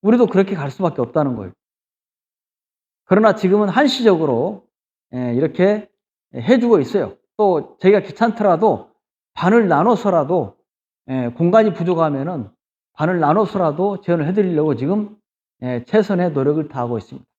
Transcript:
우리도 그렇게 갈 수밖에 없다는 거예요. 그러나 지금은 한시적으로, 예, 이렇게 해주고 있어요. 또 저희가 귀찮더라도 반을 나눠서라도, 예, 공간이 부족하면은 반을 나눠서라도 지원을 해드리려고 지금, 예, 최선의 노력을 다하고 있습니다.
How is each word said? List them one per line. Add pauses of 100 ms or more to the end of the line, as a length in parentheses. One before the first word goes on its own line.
우리도
그렇게
갈
수밖에
없다는
거예요. (1500)
그러나
지금은
한시적으로, (460)
예,
이렇게 (440)
해주고
있어요. (200)
또
저희가
귀찮더라도 (440)
반을
나눠서라도, (540)
예,
공간이
부족하면은 (440)
반을
나눠서라도
지원을
해드리려고
지금, (440)
예,
최선의
노력을
다하고
있습니다. (120)